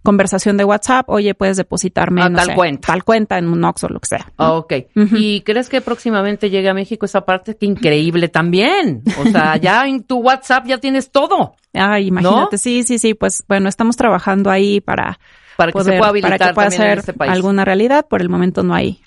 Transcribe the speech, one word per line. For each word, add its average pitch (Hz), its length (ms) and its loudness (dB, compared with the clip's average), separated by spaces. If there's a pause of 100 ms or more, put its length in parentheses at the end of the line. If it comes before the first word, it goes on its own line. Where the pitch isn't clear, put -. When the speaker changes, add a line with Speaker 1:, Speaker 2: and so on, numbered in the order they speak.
Speaker 1:
conversación 202 540 2
de 202 80 2
WhatsApp, 254 440 0
"Oye, 202 260 0
puedes 190 220 -2
depositarme, 180 640 -2
Speaker 2:
A 180 60 4
Speaker 1:
no 175 80 -2
Speaker 2:
tal 180 100 2
Speaker 1:
sé, - 80 -4
Speaker 2:
cuenta. 160 320 0
Speaker 1:
tal 175 160 -2
cuenta 220 340 0
en 175 120 -2
un 170 140 0
Oxxo", - 240 -2
lo - 120 -8
que - 80 -10
sea, - 180 -6 (120)
¿no? 160 80 0
Speaker 2:
Ah, 160 80 2
ok. 160 200 -4 (220)
Speaker 1:
Ujú. 208 200 2
Speaker 2:
¿Y 214 260 0
crees 226 280 -2
que 254 120 -2
próximamente 208 680 -2
llegue 190 200 0
a 190 40 2
México 196 320 -6
esa 196 160 -2
parte? 185 340 -4
¡Qué 208 120 -4
increíble 170 640 0
también! 175 720 0 (160)
O 139 100 -4
sea, 156 280 2
Speaker 1:
<laughs> - 0 -
Speaker 2:
ya 190 280 2
en 269 180 -4
tu 254 140 -4
WhatsApp 254 480 0
ya 254 140 -2
tienes 269 320 -2
todo. 294 420 0 (180)
Speaker 1:
Ay, 202 360 0
imagínate. 180 280 2 (160)
Speaker 2:
¿No? 208 60 -4
Speaker 1:
Sí, 247 240 -2
sí, 240 160 -2
sí. 220 160 0
Pues, 196 340 -4
bueno, 196 220 0
estamos 233 260 0
trabajando 196 540 0
ahí 202 320 2
para - 380 -6 (380)
Speaker 2:
Para 170 140 2
que 190 80 -4
se 190 60 2
Speaker 1:
poder, 190 140 2
Speaker 2:
pueda 208 120 4
Speaker 1:
para 208 100 0
que 190 60 0
Speaker 2:
habilitar 185 260 2
Speaker 1:
pueda 202 160 2
Speaker 2:
también 190 140 0
en 208 60 4
Speaker 1:
ser 202 100 0
Speaker 2:
este 190 140 -8
país. 151 180 -2
Speaker 1:
alguna 190 340 0
realidad. 233 420 2
Por 190 140 -2
el 180 80 -2
momento 180 340 0
no 180 100 0
hay 180 340 -2